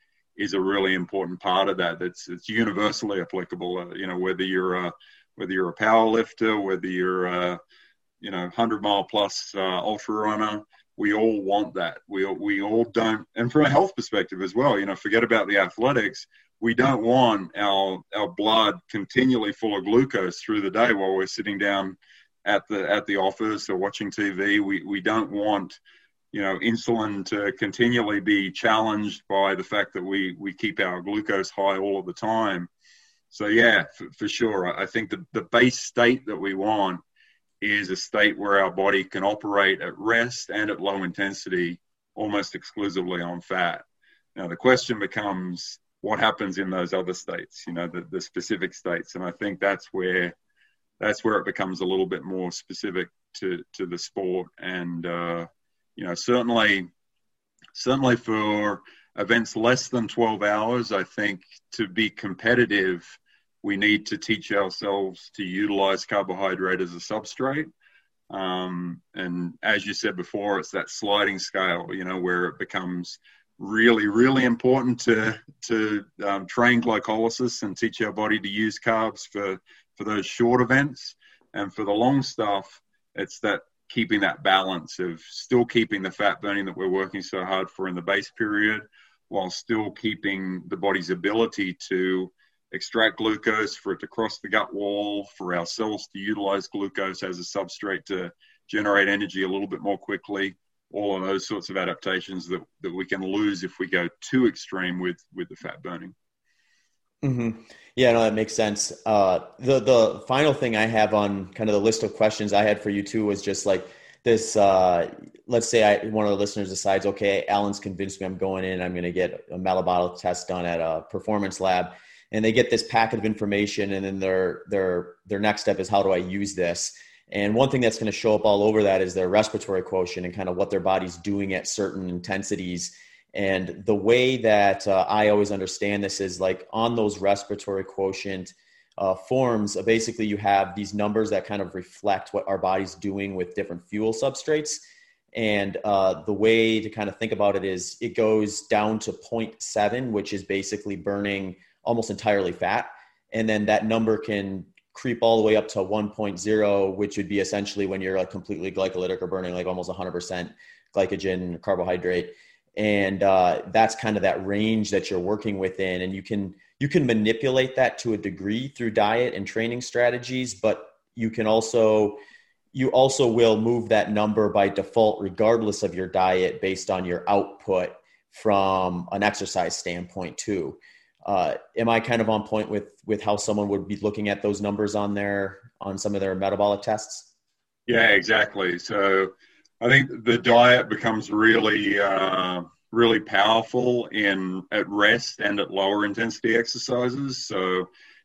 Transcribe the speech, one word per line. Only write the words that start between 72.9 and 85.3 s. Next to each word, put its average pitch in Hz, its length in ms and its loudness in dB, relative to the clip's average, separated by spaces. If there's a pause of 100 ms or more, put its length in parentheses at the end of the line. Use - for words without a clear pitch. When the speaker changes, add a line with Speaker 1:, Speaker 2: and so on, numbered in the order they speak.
Speaker 1:
really, 110 480 4
really 127 380 4
important 123 560 2
to, 110 340 2 (280)
to, 107 420 -2 (180)
um, 98 240 -2
train 120 360 4
glycolysis 113 800 0
and 98 140 -6
teach - 260 -2
our 104 100 -2
body 107 260 0
to 101 100 -8
use 104 300 -2
carbs 110 480 -2
for 98 320 -6 (380)
for 101 80 -10
those 104 220 -2
short 120 340 2
events. 131 560 0 (380)
And 98 180 -6
for 107 120 -6
the 101 80 0
long 131 300 4
stuff, 101 600 -4 (320)
it's - 260 -10
that 104 220 -2 (260)
keeping 107 320 0
that 92 220 0
balance 95 560 0
of 85 220 -6
still - 440 0